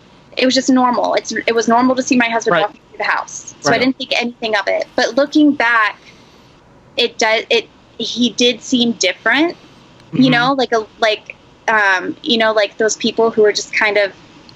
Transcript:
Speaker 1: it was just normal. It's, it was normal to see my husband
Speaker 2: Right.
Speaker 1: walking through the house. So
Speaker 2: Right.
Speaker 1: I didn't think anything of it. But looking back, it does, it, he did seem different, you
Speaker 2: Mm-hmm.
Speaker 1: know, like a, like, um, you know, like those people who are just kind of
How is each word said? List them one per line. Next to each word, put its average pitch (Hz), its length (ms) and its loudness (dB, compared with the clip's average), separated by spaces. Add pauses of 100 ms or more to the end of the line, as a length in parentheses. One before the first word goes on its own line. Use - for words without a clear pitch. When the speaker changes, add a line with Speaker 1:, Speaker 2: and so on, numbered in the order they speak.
(360)
Speaker 1:
it - 80 0
was 254 100 2
just 262 140 0
normal. 247 460 2
It's, - 180 -4
it 226 220 -2
was 226 120 0
normal 247 300 2
to 262 60 -2
see 254 140 0
my 240 120 2
husband 226 260 -2
Speaker 2:
Right. 165 80 2
Speaker 1:
walking - 180 -6 (100)
through - 80 -14
the 208 60 -6
house. - 560 -6
So - 100 -2
Speaker 2:
Right. 233 60 2
Speaker 1:
I 226 80 -2
didn't 262 140 0
think 262 220 -10
anything 226 360 -6
of 196 100 -4
it. 190 200 -4 (100)
But 233 180 0
looking 285 380 2
back, 233 460 0 (1000)
it - 220 -2
does, 220 320 0
it, 226 180 0 (300)
he 233 320 -4
did 240 320 -2
seem 240 300 0
different, 247 640 -2 (580)
you 254 80 4
Speaker 2:
Mm-hmm. 262 100 4
Speaker 1:
know, 247 220 2
like 247 180 -2
a, 220 140 -2 (120)
like, 214 380 -2 (320)
um, 196 540 0
you 233 160 0
know, 220 140 2
like 208 260 0
those 220 180 0
people 226 340 0
who 220 140 2
are 208 80 4
just - 220 -8
kind 208 240 0
of 196 140 0 (440)